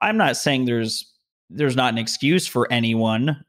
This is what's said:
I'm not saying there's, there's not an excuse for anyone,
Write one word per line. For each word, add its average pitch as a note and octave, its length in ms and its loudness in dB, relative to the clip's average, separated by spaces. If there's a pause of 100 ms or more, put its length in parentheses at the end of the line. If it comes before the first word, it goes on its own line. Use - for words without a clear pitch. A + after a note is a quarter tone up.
I'm G#3+ 160 0
not C#3 200 2
saying C3+ 280 0
there's, A#2 420 -2 (420)
there's B2+ 260 -2
not B2+ 180 2
an A#2 60 -2
excuse D3 480 0
for A#2+ 240 0
anyone, A#2 760 0